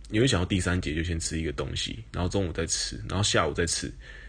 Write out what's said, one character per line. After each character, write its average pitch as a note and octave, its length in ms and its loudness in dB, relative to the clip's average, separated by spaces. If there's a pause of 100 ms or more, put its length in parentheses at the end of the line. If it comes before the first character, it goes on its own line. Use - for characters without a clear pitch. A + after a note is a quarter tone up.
(100)
你 G#2+ 100 4
会 C3 60 6
想 A#2 120 4
要 F2 60 2
第 F#2 160 2
三 F2+ 180 2
节 D#2+ 160 -2
就 E2 80 0
先 E2 160 -2
吃 E2 220 -2
一 D#2+ 40 -2
个 D#2 60 -2
东 C#2+ 240 -4
西， - 380 -4
然 E2+ 100 -2
后 F2+ 60 2
中 G2+ 180 2
午 D#2+ 60 -2
再 E2 140 -2
吃， - 420 -4
然 F2 80 -2
后 G2 60 2
下 G#2 240 4
午 D2 80 0
再 F2 100 2
吃。 C#2+ 260 -2 (380)